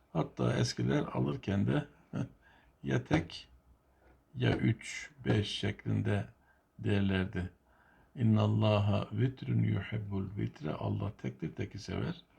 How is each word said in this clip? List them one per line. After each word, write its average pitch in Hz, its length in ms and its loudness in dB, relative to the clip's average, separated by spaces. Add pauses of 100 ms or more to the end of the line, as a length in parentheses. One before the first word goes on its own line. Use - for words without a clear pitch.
(140)
Hatta 123 440 0
eskiler 123 460 0
alırken 113 640 0
de 147 200 0 (260)
<laughs> 107 140 -4 (560)
ya 131 200 0
tek - 440 -2 (880)
ya 123 220 2
üç, - 540 -2 (140)
beş 107 220 2
şeklinde 104 760 -2 (540)
derlerdi. 95 680 0 (680)
"İnnallaha 107 960 4
vitrun 117 520 0
yuhibbul 101 640 -2 (120)
vitre." 113 360 -4
Allah 104 440 -2
tektir, - 380 -8
teki - 240 -8
sever. - 360 -4 (240)